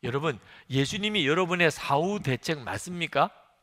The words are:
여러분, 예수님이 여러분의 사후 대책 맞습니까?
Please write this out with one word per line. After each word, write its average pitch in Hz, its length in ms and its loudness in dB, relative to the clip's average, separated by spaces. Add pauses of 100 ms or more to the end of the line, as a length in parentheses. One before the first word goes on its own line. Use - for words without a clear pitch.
여러분, 131 380 -2 (280)
예수님이 190 560 0
여러분의 170 460 4
사후 175 500 0
대책 143 380 -2
맞습니까? 170 720 -2 (320)